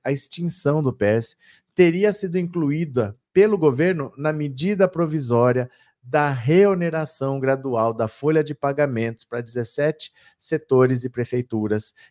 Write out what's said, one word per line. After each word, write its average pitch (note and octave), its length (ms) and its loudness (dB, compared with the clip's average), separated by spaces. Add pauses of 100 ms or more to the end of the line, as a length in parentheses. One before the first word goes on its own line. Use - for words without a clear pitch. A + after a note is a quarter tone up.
a C3+ 80 -4
extinção D3+ 720 -2
do C3 100 0
perse, G#2+ 440 0 (400)
teria F3+ 360 4
sido F#3 240 -4
incluída D3+ 800 -2 (180)
pelo G#3 240 4
governo E3 600 0
na D3+ 160 -2
medida D#3 560 0
provisória B2 800 0 (320)
da D3 280 0
reoneração D#3+ 1080 0
gradual C3 560 0
da A2+ 140 -2
folha D#3 340 0
de D3 120 -4
pagamentos C3+ 680 -2
para A#2+ 200 -8
dezessete B2 680 -4 (260)
setores B2+ 680 2
e B2 60 -6
prefeituras, A2 840 -4 (160)